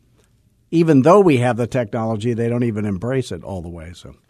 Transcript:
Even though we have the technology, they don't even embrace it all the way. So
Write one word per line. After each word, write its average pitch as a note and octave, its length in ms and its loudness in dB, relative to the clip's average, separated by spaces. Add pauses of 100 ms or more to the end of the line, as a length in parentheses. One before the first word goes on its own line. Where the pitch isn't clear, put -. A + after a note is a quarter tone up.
(720)
Even D#3+ 320 4
though F3 160 8
we E3 180 4
have A#2+ 200 0
the A#2+ 100 -2
technology, A2+ 680 -4
they A#2 160 -2
don't A#2+ 140 -2
even G#2+ 220 -4
embrace A#2 460 -4
it F2 120 -12
all F#2 180 -10
the E2+ 80 -12
way. E2+ 240 -16
So - 220 -20 (140)